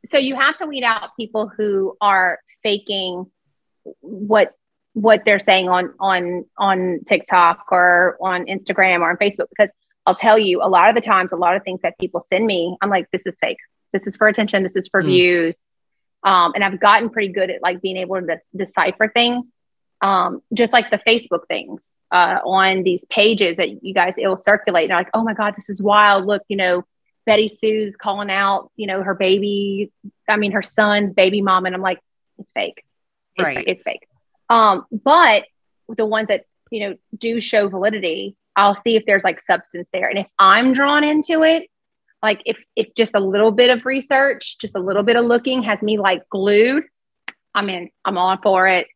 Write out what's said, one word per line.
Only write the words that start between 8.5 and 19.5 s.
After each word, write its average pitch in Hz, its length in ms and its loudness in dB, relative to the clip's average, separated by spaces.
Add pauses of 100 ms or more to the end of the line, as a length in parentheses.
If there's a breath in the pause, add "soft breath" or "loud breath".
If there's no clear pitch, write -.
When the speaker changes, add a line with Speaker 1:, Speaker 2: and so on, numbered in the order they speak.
Speaker 1:
or 165 100 0
on 175 60 -4
Facebook, 202 320 -2
because - 220 0 (360)
I'll 185 80 2
tell 220 240 4
you, 190 240 0
a 202 60 0
lot 190 200 6
of 226 60 4
the 233 60 0
times, 185 320 0
a 180 40 -6
lot 175 200 0
of 196 80 -6
things 185 180 -10
that 175 160 -6
people 180 340 -8
send 233 140 0
me, 180 340 -2
I'm 202 100 -2
like, 190 200 -2
"This - 160 -6
is 180 140 -10
fake. - 180 -4 (340)
This 196 140 -6
is 196 100 -8
for 214 120 2
attention. 208 340 0
This 185 140 -6
is 180 120 -4
for 190 140 0
Speaker 2:
Mm. 160 40 -2
Speaker 1:
views." 180 520 2 (640)
Um, 180 320 2
and 202 80 -2
I've 196 160 -4
gotten 214 320 4
pretty 202 220 -4
good 190 180 -2
at, - 120 -10
like, 180 200 -4
being 190 140 -6
able 185 240 -6
to 180 60 -10
de-, 165 140 -6 (240)
decipher 185 480 -2
things. 240 340 0 (560)